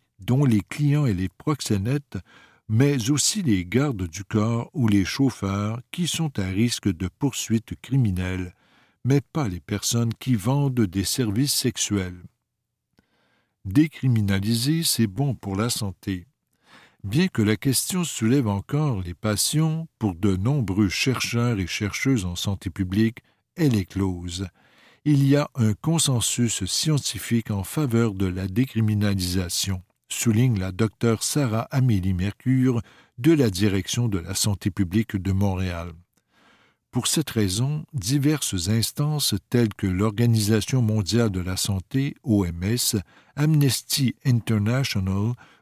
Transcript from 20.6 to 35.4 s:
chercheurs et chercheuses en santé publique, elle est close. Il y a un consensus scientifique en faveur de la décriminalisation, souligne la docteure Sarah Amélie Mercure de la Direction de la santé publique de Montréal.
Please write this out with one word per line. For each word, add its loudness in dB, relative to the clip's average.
chercheurs 0
et -2
chercheuses -2
en -6
santé -4
publique, 0
elle 2
est 2
close. -4
Il 4
y 6
a 0
un 2
consensus 0
scientifique -2
en -2
faveur 0
de 0
la -4
décriminalisation, 0
souligne 2
la -4
docteure 0
Sarah 0
Amélie 2
Mercure 0
de 4
la 4
Direction 0
de 0
la -8
santé 0
publique -2
de -2
Montréal. -2